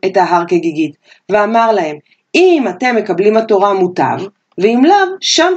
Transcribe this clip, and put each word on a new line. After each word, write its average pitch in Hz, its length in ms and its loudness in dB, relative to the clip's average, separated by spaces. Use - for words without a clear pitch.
את 190 100 -4
ההר 170 320 2
כגיגית, 160 480 -2
ואמר 220 440 0
להם, 156 240 -4
"אם 339 340 4
אתם 233 280 -4
מקבלים 202 400 0
התורה 202 380 0
מוטב, 160 440 -2
ואם 233 260 2
לאו, 381 360 2
שם 349 360 0